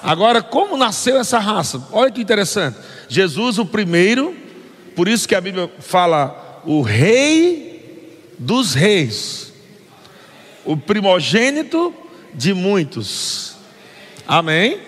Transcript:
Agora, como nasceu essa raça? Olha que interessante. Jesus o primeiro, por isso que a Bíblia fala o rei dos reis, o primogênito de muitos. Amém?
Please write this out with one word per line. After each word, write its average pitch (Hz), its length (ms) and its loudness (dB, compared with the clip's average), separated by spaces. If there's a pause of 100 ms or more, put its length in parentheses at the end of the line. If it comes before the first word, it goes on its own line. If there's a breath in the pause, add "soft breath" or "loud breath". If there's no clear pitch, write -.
Agora, 208 400 2
como 370 340 -2
nasceu 262 400 0
essa 240 220 0
raça? 190 420 -4 (100)
Olha 233 200 2
que 240 100 -8
interessante. 196 560 -2 (300 loud breath)
Jesus 185 500 0
o 220 80 0
primeiro, 214 720 0 (600)
por 175 120 2
isso 226 200 0
que 214 80 2
a 185 60 0
Bíblia 185 280 -6 (100)
fala 165 880 0
o 147 160 2
rei 262 920 2 (640)
dos 196 360 -2
reis, 151 800 -2 (1080 loud breath)
o 156 120 -2
primogênito 214 1160 0 (400 loud breath)
de 151 200 -2
muitos. 180 1000 -4 (720 loud breath)
Amém? 165 600 0